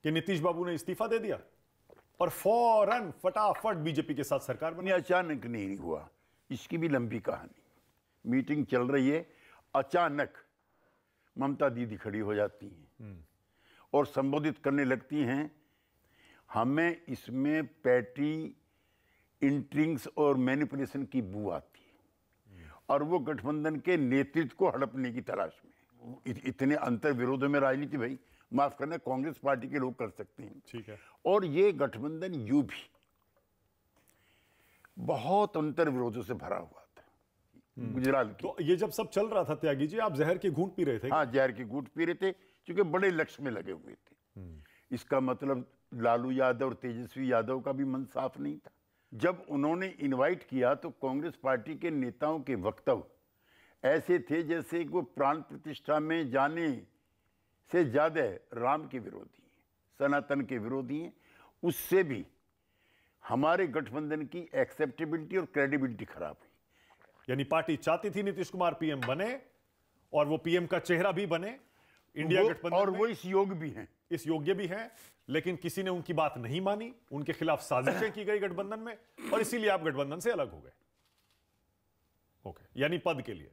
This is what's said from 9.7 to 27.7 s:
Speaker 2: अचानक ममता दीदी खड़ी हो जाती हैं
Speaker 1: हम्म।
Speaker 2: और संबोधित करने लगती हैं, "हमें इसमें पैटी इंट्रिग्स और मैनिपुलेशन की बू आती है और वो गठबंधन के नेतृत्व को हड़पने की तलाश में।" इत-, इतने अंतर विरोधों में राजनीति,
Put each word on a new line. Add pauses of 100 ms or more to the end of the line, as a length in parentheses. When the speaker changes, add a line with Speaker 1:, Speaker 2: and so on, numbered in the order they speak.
Speaker 2:
अचानक (1040)
ममता
दीदी
खड़ी
हो
जाती
हैं (120)
Speaker 1:
हम्म। (800)
Speaker 2:
और
संबोधित
करने
लगती
हैं, (960)
"हमें
इसमें
पैटी (840)
इंट्रिग्स (100)
और
मैनिपुलेशन
की
बू
आती
है (180)
और
वो
गठबंधन
के
नेतृत्व
को
हड़पने
की
तलाश
में।" (540)
इत-,
इतने
अंतर
विरोधों
में
राजनीति,